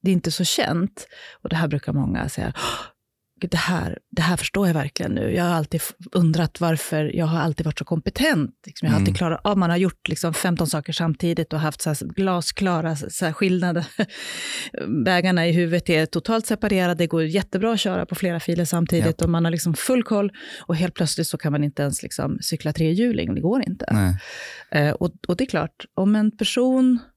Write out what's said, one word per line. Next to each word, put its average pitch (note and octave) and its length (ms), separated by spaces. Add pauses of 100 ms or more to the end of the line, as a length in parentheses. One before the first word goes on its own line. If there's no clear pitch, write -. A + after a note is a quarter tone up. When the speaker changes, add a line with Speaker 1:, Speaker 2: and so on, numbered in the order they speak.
Speaker 1:
det F#3 80
är - 20
inte E3+ 180
så F3+ 120
känt, - 640 (360)
och - 60
det E3 60
här D#3+ 120
brukar D3 260
många C#3 360
säga, - 260
Åh, - 300 (560)
gud, F3 100
det E3+ 60
här, E3+ 400 (140)
det - 100
här E3+ 160
förstår - 300
jag E3+ 60
verkligen D3 380
nu. - 240
Jag F3 80
har F3 120
alltid D#3+ 260
f-, - 120 (180)
undrat E3+ 500
varför, D#3+ 540
jag E3+ 100
har D#3+ 140
alltid D#3 260
varit D3+ 140
så - 60
kompetent. F3 680 (140)
Liksom, - 200
jag D#3 80
har - 60
alltid G2 80
Speaker 2:
Mm. F#2+ 100
Speaker 1:
klarat, E3 260
ja, G3+ 120
man F#3 140
har E3+ 80
gjort, F3+ 320
liksom, D#3+ 240
femton E3 340
saker D3+ 260
samtidigt E3 600
och D#3 60
haft D3+ 220
så - 80
här - 240
glasklara, F3 800
så D3+ 300
här D#3+ 80
skillnader, F3 520 (120)
<laughs> - 1080
vägarna F3+ 420
i E3+ 40
huvudet E3+ 380
är D#3+ 160
totalt A3 400
separerade, F#3+ 500
det E3+ 120
går D#3+ 160
jättebra F#3+ 500
att G#3 60
köra F3+ 260
på - 100
flera E3+ 240
filer E3+ 260
samtidigt E3+ 400
Speaker 2:
Japp. E3 160
Speaker 1:
och E3 80
man E3+ 160
har, E3 60
liksom, E3+ 220
full B3+ 300
koll, G3+ 280 (280)
och - 160
helt E3+ 180
plötsligt E3 340
så - 100
kan D3+ 140
man D3 120
inte D3 180
ens, C#3+ 220
liksom, - 380
cykla D#3 320
trehjuling, E3+ 640
det - 60
går G#3 260
inte. - 240
Speaker 2:
Nej. F#2+ 260 (540)
Speaker 1:
Eh, D3 220
och, E3+ 180 (160)
och F3+ 100
det - 60
är C4 60
klart, D#3 440
om G3 220
en G#3+ 220
person B3+ 600 (180)